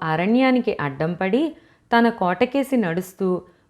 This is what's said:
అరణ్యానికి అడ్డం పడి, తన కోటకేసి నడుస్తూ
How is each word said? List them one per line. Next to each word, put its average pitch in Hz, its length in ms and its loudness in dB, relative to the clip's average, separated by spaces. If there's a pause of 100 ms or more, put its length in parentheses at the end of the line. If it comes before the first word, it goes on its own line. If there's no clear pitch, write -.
అరణ్యానికి 220 760 2
అడ్డం 147 320 -2
పడి, 240 420 0 (420)
తన 233 120 4
కోటకేసి 247 680 0
నడుస్తూ 185 640 -2 (280)